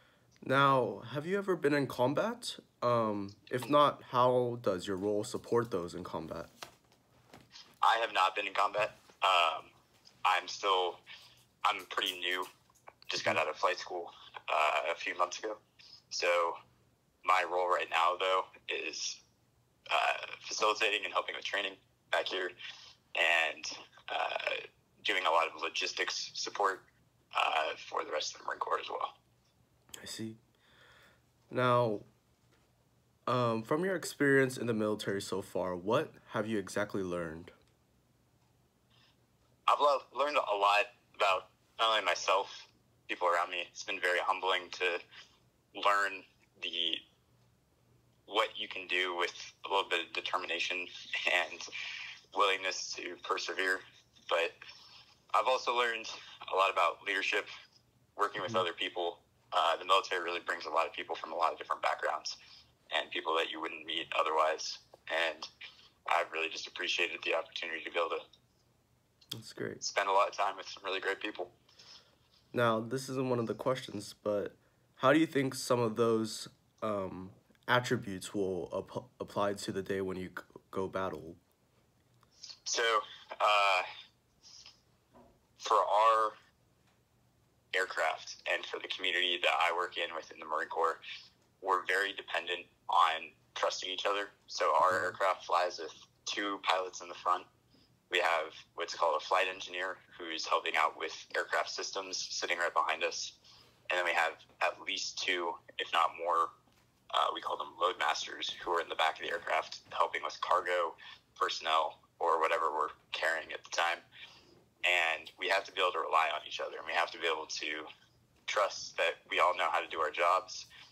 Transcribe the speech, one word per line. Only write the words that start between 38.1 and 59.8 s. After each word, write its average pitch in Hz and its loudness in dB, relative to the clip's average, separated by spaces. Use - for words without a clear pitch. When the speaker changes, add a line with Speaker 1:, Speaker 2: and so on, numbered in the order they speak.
Speaker 2:
I've 120 4
lo-, 139 6
learned 143 2
a - 0
lot 101 6
about 95 2
not 113 4
only 107 2
myself, 95 2
people 90 0
around 87 2
me. 87 -4
It's - -14
been 98 -6
very 90 2
humbling 92 0
to 90 -2
learn 101 0
the, 82 -4
what 107 2
you 98 -8
can 92 -10
do 90 0
with 87 -2
a - -10
little 95 0
bit 87 0
of - -20
determination 90 -4
<laughs> - 0
and - -14
willingness 95 2
to 87 -8
persevere. 95 0
But 85 2
I've 110 4
also 127 2
learned 117 0
a 90 -2
lot 95 6
about 87 2
leadership, 98 0
working 104 0
with 92 -4
Speaker 1:
Mm-hmm. 101 2
Speaker 2:
other 85 0
people. 90 -4
Uh, 82 4
the 90 -10